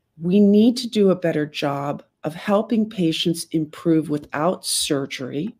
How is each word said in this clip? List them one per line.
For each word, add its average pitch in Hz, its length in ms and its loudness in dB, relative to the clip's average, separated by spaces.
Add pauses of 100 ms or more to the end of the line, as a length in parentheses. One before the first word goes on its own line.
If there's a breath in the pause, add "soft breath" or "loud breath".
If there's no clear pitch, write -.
(220)
we 180 160 2
need 208 380 6
to 240 120 -6
do 202 220 2
a 175 60 2
better 156 280 -2
job 143 600 -6 (180)
of 151 120 -6
helping 214 540 0
patients 170 640 -2
improve 160 580 0
without 151 560 -4
surgery 139 960 -4